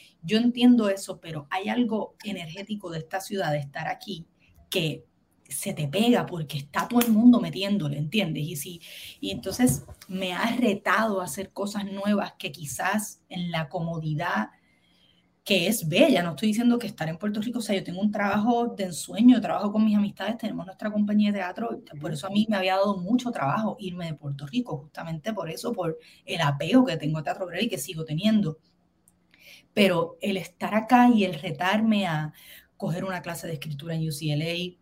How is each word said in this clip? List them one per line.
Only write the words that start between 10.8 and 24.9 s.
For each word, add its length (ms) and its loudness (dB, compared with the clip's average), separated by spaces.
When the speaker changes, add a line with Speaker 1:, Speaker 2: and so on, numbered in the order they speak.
Speaker 1:
a 60 -4
hacer 260 -8
cosas 400 -6
nuevas 480 0
que 140 -8
quizás 720 -4
en 240 -6
la 160 -2
comodidad, 840 -4
que 240 2
es 220 0
bella, 340 6
no 60 -2
estoy 180 -2
diciendo 320 4
que 80 -6
estar 220 -4
en 80 -6
Puerto 240 -4
Rico, 180 -4
o 20 -4
sea, 140 -2
yo 80 -2
tengo 160 -8
un 120 2
trabajo 560 2
de 180 -6
ensueño, 560 6
trabajo 320 0
con 100 4
mis 140 4
amistades, 400 -2
tenemos 280 -6
nuestra 240 -8
compañía 440 2
de 60 -4
teatro, 420 -6
por 120 -6
Speaker 2:
Ujú. 20 -4
Speaker 1:
eso 140 -6
a 20 -6
mí 200 2
me 60 2
había 200 2
dado 200 2
mucho 340 -2
trabajo 480 -2
irme 280 -8
de 80 -6
Puerto 340 -10
Rico, 300 -4
justamente 560 -8